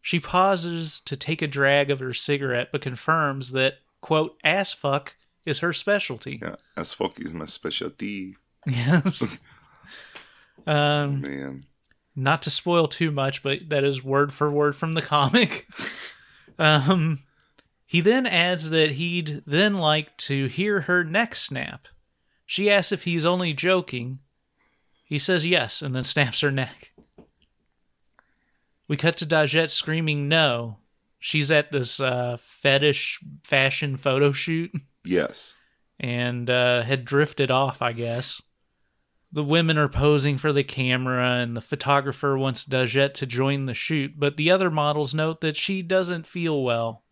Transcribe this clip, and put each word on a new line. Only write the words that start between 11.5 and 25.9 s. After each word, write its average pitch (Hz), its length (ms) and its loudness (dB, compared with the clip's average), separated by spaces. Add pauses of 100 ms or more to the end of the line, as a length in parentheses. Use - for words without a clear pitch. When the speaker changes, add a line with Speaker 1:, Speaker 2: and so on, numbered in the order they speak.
Speaker 1:
not 139 280 2
to 151 80 -2
spoil 170 360 2
too 160 240 0
much, 139 320 -2
but 139 280 -4
that 143 120 2
is 135 220 0
word 139 280 2
for 147 160 0
word 147 280 2
from 160 180 -4
the 160 80 0
comic. 147 680 2
<laughs> - 60 -20 (840)
Um, 156 680 4 (600)
he 170 160 0
then 240 260 4
adds 175 440 0
that 156 220 4
he'd 165 520 -4
then 190 320 2
like 151 420 0
to 139 280 -2
hear 185 360 -2
her 180 220 2
neck 196 320 -2
snap. - 500 -8 (600)
She 202 240 0
asks 202 220 4
if - 120 -6
he's 170 220 0
only 180 260 2
joking. 135 680 -2 (840)
He 151 140 -4
says 165 280 0
yes, 156 360 0
and 135 120 -6